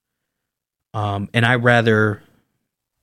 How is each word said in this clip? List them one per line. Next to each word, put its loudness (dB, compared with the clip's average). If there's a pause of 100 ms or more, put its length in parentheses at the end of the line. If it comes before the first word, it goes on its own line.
(960)
Um, -6
and 0
I 0
rather, 2 (800)